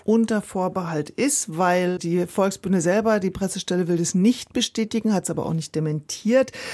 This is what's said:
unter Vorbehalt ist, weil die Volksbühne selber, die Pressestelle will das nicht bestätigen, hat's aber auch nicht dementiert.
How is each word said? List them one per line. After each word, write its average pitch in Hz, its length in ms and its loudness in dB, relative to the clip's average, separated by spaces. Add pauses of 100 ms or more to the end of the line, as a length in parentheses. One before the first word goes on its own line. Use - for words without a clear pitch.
unter 220 380 2
Vorbehalt 185 640 -4
ist, - 480 -2
weil 180 400 2
die 175 300 0
Volksbühne 190 540 0
selber, 208 400 2
die 190 100 0
Pressestelle 185 560 -2
will 170 120 2
das 170 180 0
nicht 214 360 2
bestätigen, 226 640 -2
hat's 180 160 -2
aber 156 160 -2
auch 160 60 -2
nicht 156 240 -4
dementiert. 156 720 0 (240)